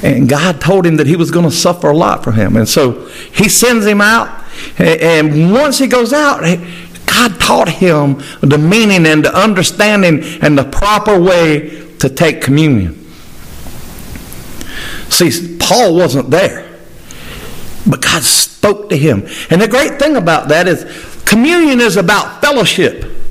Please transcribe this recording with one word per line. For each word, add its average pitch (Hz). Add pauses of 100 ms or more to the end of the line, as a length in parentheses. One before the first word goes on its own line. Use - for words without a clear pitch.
And 135
God 147
told 185
him 165
that 151
he 156
was 165
gonna 170
suffer 175
a 147
lot -
for 131
him. 107
And 110
so 131 (260)
he 208
sends 233
him 202
out. 220 (340)
A-, 165
and 156
once 269
he 269
goes 240
out, 285
he, 170 (500)
God 220
taught -
him 151 (200)
the 147
meaning 185
and 151
the 135
understanding 190 (180)
and 147
the 131
proper 202
way 170 (120)
to 135
take 151
communion. 131 (2000)
See, 170
Paul 196
wasn't 139
there, - (1160)
but -
God -
spoke -
to 170
him. 131 (220)
And 170
the 220
great 247
thing 285
about 165
that 170
is 151 (420)
communion 285
is 220
about 190
fellowship. 208 (200)